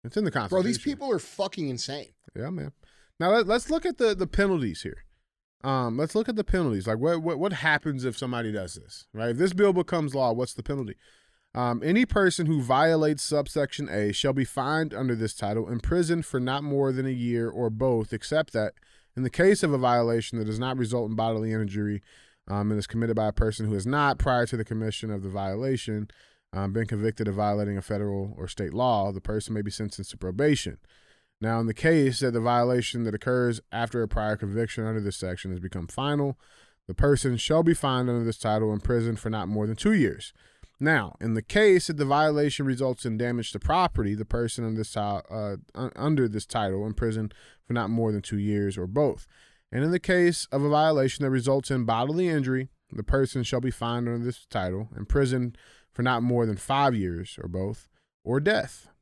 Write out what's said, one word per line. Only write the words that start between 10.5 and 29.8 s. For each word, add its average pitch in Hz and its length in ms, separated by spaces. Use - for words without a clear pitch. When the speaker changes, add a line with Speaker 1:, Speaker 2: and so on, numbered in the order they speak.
Speaker 1:
the 113 80
penalty? 135 320
Um, 120 300
"Any 208 220
person 180 400
who 151 160
violates 151 640
subsection 143 640
A 104 220
shall 135 200
be 135 120
fined 151 500
under 123 220
this 110 180
title, 104 340
imprisoned 165 560
for - 140
not 127 240
more 139 300
than 131 140
a 135 40
year 120 400
or 117 180
both, 113 440
except 151 400
that 107 220
in 131 80
the 123 60
case 190 340
of 151 80
a 135 60
violation 117 600
that 107 60
does 107 160
not 131 180
result 117 320
in 110 60
bodily 113 360
injury, 104 500
um, 104 240
and 104 80
is 101 80
committed 113 300
by 110 100
a 104 60
person 110 340
who 107 80
has 98 120
not, 143 320
prior 123 280
to 127 100
the 110 80
commission 110 460
of 98 140
the 98 40
violation, 104 800
um, 98 200
been 113 140
convicted 107 400
of 98 80
violating 104 420
a 95 60
federal 101 560
or 92 80
state 90 260
law, 107 380
the 95 100
person 110 340
may 107 80
be 101 100
sentenced 101 400